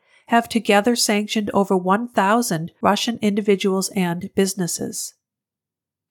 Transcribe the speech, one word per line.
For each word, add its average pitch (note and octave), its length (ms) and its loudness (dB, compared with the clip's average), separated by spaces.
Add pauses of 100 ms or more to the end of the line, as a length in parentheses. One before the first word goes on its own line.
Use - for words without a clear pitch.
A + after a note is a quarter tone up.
(280)
have A#3 200 2
together G#3 480 2
sanctioned G#3+ 580 -2
over G3 220 2
one F#3+ 320 0
thousand G3+ 640 0 (100)
Russian G#3 400 0
individuals G3+ 680 0
and F3+ 460 -2
businesses. - 800 -4 (960)